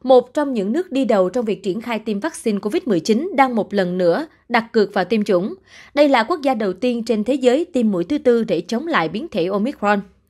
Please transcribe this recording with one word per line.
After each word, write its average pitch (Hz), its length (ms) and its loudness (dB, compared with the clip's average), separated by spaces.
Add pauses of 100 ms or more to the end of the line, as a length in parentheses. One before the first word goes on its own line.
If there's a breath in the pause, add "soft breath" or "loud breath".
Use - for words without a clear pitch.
một 254 300 4
trong 285 200 -2
những 208 180 -2
nước 349 200 -4
đi 269 140 0
đầu 196 240 4
trong 247 160 -2
việc 208 180 -4
triển 202 180 -4
khai 220 180 -6
tiêm 214 200 -6
vaccine 220 400 -4
covid 214 260 -4
mười 190 140 0
chín 247 360 0
đang 254 200 2
một 196 180 -2
lần 180 240 0
nữa 185 300 2 (220 soft breath)
đặt 226 220 0
cược 202 220 2
vào 185 120 -2
tiêm 214 180 0
chủng. 202 300 0 (400 loud breath)
Đây 294 160 4
là 240 140 4
quốc 311 180 -4
gia 269 120 0
đầu 208 200 -2
tiên 233 300 -2
trên 220 200 0
thế 247 100 -2
giới 262 320 2
tiêm 226 260 0
mũi 175 120 0
thứ 285 140 -2
tư 240 260 2
để 175 180 -2
chống 233 260 -6
lại 180 220 0
biến 226 220 -8
thể 170 140 -2
Omicron. 208 560 -2 (280)